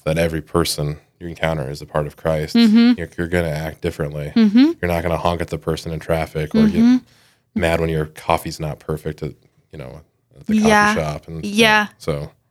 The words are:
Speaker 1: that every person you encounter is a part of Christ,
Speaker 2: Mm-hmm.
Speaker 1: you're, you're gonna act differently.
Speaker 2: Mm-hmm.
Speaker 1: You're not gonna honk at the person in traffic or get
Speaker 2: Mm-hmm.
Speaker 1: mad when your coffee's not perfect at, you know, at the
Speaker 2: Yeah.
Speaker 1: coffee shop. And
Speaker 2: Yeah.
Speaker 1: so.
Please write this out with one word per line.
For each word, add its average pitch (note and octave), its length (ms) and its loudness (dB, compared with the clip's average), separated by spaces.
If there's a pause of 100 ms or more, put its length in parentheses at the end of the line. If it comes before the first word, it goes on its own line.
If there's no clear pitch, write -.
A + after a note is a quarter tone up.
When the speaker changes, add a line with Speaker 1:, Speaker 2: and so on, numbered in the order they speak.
Speaker 1:
that D#2+ 140 0
every D#2+ 240 -2
person D#2 560 -2 (200)
you F2 80 -14
encounter D#2+ 440 -4
is D2 100 -12
a D2+ 60 -16
part D2+ 200 -2
of D2 120 -14
Christ, D#2 360 -2
Speaker 2:
Mm-hmm. A#3 440 4
Speaker 1:
you're, E2 180 -8
you're E2+ 120 -4
gonna E2+ 200 0
act D#2 320 -6
differently. D2+ 560 -6
Speaker 2:
Mm-hmm. A#3 360 4 (100)
Speaker 1:
You're F2 100 0
not E2+ 100 0
gonna E2 140 0
honk E2+ 240 -2
at E2 80 -6
the E2 80 -6
person D#2+ 340 -6
in D#2 100 -6
traffic D#2 540 -4
or A3 120 4
get G#3 160 2
Speaker 2:
Mm-hmm. - 760 -2
Speaker 1:
mad E2 220 2
when E2 80 0
your D#2 160 0
coffee's E2 560 -4
not D2+ 180 -8
perfect D#2 440 -8
at, C#2+ 100 -6 (380)
you D#2 80 -16
know, C2+ 240 -16 (360)
at - 100 -20
the G#3+ 80 2
Speaker 2:
Yeah. G#3 380 4
Speaker 1:
coffee F#3 60 -2
shop. D3+ 280 -6
And E3 180 -8
Speaker 2:
Yeah. G#3+ 400 4 (100)
Speaker 1:
so. - 340 -6 (200)